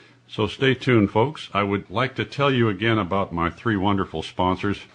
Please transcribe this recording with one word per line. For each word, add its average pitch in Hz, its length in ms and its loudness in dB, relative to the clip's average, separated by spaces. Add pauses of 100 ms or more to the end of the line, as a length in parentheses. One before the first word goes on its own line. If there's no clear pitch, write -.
(280)
so - 180 -2
stay 131 300 0
tuned, 113 340 4
folks. 127 420 -2
I 101 120 0
would 101 260 -2
like 120 260 -4
to 110 100 -4
tell 139 260 0
you 120 180 4
again 110 300 0
about 95 340 -2
my 85 160 0
three 107 280 -2
wonderful 95 440 -2
sponsors. 92 580 -2 (160)